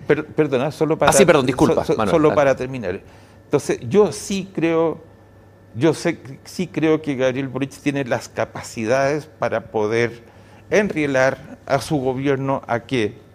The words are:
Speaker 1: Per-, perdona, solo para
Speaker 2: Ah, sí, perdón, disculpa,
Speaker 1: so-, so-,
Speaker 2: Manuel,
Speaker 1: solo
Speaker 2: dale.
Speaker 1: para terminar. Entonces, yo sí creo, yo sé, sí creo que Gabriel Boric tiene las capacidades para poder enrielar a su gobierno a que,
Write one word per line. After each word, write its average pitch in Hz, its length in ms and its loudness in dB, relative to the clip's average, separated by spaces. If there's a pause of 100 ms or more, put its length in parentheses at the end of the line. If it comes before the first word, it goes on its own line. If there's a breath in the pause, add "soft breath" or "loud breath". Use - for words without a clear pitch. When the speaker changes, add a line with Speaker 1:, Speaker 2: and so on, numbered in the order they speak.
Speaker 1:
Per-, 147 200 2
perdona, 139 440 0
solo 151 280 0
para 143 120 4
Speaker 2:
Ah, - 40 4
sí, 160 100 6
perdón, 156 220 6
disculpa, 139 380 2
Speaker 1:
so-, - 100 0
so-, - 40 0
Speaker 2:
Manuel, 110 160 0
Speaker 1:
solo 156 140 4
Speaker 2:
dale. 151 80 2
Speaker 1:
para 139 200 4
terminar. 123 440 -6 (440 soft breath)
Entonces, - 440 -2
yo 175 240 4
sí 190 420 -8
creo, 165 480 0 (720)
yo 135 200 2
sé, - 240 -4 (260)
sí - 220 -6
creo 156 340 0
que 156 160 -6
Gabriel 131 320 0
Boric 131 220 -6 (100)
tiene 139 240 -2
las 117 240 -4
capacidades 135 1000 -2 (120)
para 110 320 -2
poder 113 520 -2 (460 soft breath)
enrielar 143 960 0
a 139 140 0
su - 180 -2
gobierno 135 680 -2
a 117 140 -2
que, 107 340 -2 (200)